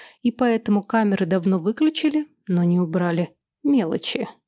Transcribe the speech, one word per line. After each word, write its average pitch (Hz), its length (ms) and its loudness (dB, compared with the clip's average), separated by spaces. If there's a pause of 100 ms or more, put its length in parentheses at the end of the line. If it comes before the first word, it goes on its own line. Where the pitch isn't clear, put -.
(220)
и 240 100 0
поэтому 226 520 0
камеры 202 420 0
давно 185 320 0
выключили, 302 680 0 (200)
но 175 160 2
не 175 180 2
убрали. 170 480 -2 (340)
Мелочи. 240 640 -2 (200)